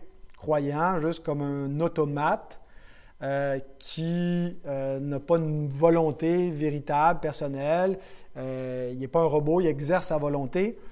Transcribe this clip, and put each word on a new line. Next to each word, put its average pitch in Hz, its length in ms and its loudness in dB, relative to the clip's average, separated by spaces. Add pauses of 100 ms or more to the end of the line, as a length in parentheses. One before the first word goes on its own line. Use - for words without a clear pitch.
(380)
croyant 151 640 0
juste 160 240 -2
comme 143 200 -2
un 143 380 -2
automate, 156 760 0 (600)
euh, 139 380 -2 (180)
qui, 175 880 -2
euh, 135 340 -4
n'a 139 200 -4
pas 170 180 2
une 151 320 0
volonté 165 800 4
véritable, 151 680 2
personnelle. 156 800 -2 (380)
Euh, 127 540 -6
il 127 60 -8
n'est 131 100 -6
pas 165 120 2
un - 60 6
robot, 151 360 4
il 180 60 4
exerce 147 400 2
sa 156 100 0
volonté, 143 640 0 (120)